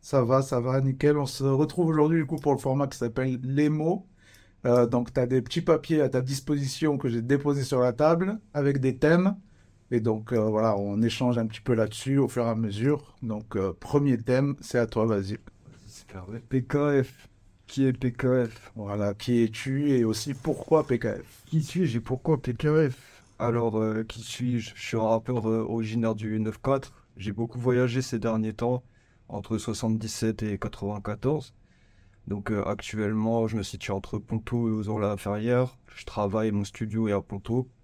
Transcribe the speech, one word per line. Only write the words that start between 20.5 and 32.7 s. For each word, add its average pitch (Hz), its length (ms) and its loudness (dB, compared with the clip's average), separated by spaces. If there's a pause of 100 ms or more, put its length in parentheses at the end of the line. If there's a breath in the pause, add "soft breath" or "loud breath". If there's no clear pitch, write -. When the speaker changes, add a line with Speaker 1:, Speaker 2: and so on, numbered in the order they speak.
Speaker 1:
P 120 120 0
K 107 240 -4
F ? - 240 -20
Speaker 2:
Qui 160 160 0
suis-je 160 340 -2
et 117 40 0
pourquoi 131 420 -2
P 127 100 -4
K 151 380 2
F ? - 320 -16 (160)
Alors, 117 400 0
euh, 110 260 0
qui 113 160 -14
suis-je ? 120 540 -4
Je - 80 -16
suis - 160 -4
un - 20 2
rappeur, 113 480 0
euh, 110 180 2
originaire 113 480 0
du 107 260 -4
neuf 107 200 -4
quatre. 135 320 -2 (240)
J'ai 98 160 -8
beaucoup 120 260 -6
voyagé 123 420 2
ces 123 180 -4
derniers 110 360 -2
temps, 123 280 -2 (460 soft breath)
entre 104 300 -6
soixante-dix-sept 110 840 -2
et 104 160 -4
quatre-vingt-quatorze. 104 960 -6 (760 soft breath)
Donc, 101 220 -6
euh, 104 140 0
actuellement, 107 840 -2